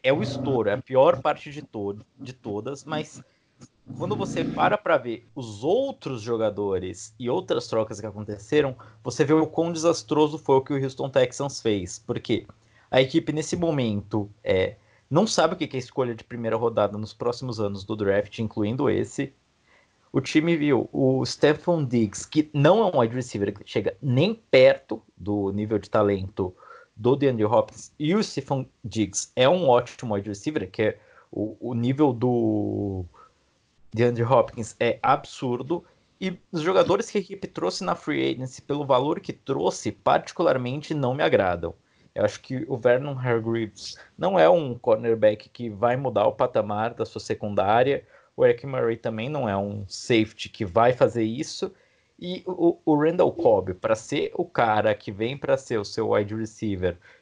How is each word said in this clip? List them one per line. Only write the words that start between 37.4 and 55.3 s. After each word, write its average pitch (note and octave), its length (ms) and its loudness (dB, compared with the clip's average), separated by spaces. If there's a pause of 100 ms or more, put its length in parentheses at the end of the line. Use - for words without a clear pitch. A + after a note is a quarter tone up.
trouxe F#3 360 -6
na F3+ 120 -2
free C3+ 360 -2
agency, B2+ 300 -10
pelo C#3+ 240 -6
valor C3+ 340 2
que - 140 -12
trouxe, F3 580 -4
particularmente D3 1040 0
não C3 200 0
me D3 80 -2
agradam. F#2 540 0 (380)
Eu G2+ 100 -2
acho G#2 180 0
que C3 280 -6
o C3+ 80 -4
Vernon B2+ 420 2
Hargreaves A2+ 800 -4 (200)
não F3+ 220 0
é D#3+ 100 8
um D#3 260 2
cornerback A2+ 760 2
que A#2+ 200 -10
vai A#2 280 0
mudar A2 300 0
o - 40 2
patamar A2 640 -2
da A2+ 100 -6
sua A2 160 -8
secundária, G#2+ 880 0 (300)
o - 80 4
Eric A#2+ 200 2
Murray B2 300 -2
também A2+ 320 -6
não C#3 220 -4
é G2 80 0
um G2+ 300 -6
safety - 600 0
que - 180 -8
vai A2+ 280 4
fazer A#2+ 300 2
isso, C3 500 -6 (440)
e F3+ 280 -10
o, F3 400 0
o D#3 120 4
Randall E3 360 4
Cobb, G2 400 2
pra - 200 0
ser - 420 -4
o F3 100 -4
cara G#2+ 500 2
que - 160 -12
vem A2+ 260 -4